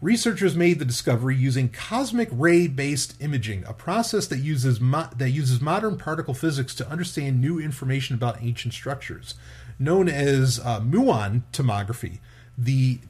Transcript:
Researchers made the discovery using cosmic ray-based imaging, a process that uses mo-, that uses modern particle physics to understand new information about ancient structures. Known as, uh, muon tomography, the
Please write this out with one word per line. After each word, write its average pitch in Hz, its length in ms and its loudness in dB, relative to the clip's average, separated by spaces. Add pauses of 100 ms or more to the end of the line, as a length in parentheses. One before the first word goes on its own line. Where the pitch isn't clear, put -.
Researchers 190 540 2
made 175 240 4
the 147 60 -2
discovery 127 500 0
using 131 340 2
cosmic 233 600 -2
ray-based 143 880 2
imaging, 110 440 -2
a - 80 -10
process 208 520 -2
that 135 140 -4
uses 131 400 2
mo-, 135 360 2
that 127 140 0
uses 127 320 2
modern 190 360 0
particle 156 360 -4
physics 139 420 -2
to - 140 -6
understand 147 500 -2
new 160 200 0
information 135 560 -2
about 117 260 -2
ancient 120 320 -4
structures. - 600 -10 (420)
Known 175 320 4
as, 139 540 4
uh, 117 160 0
muon 123 720 2
tomography, 101 680 -2 (380)
the 127 420 2 (100)